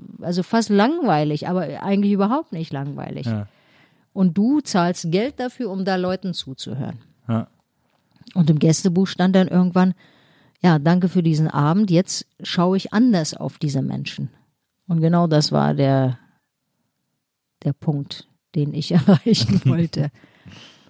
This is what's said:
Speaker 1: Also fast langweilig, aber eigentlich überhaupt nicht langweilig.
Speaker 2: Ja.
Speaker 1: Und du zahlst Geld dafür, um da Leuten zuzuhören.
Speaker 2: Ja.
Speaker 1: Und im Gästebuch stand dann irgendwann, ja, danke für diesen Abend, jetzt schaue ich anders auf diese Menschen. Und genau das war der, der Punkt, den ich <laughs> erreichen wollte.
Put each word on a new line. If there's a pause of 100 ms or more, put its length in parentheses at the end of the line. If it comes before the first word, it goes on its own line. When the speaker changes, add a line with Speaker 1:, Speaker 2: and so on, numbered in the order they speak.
(200)
Speaker 1:
Also
fast
langweilig,
aber (200)
eigentlich
überhaupt
nicht
langweilig.
Speaker 2:
Ja. (680)
Speaker 1:
Und
du
zahlst
Geld
dafür,
um
da
Leuten
zuzuhören. (300)
Speaker 2:
Ja. (880)
Speaker 1:
Und
im
Gästebuch
stand
dann
irgendwann, (640)
ja,
danke
für
diesen
Abend,
jetzt (160)
schaue
ich
anders
auf
diese
Menschen. (580)
Und
genau
das
war
der, (1400)
der
Punkt, (280)
den
ich
<laughs>
erreichen
wollte. (800)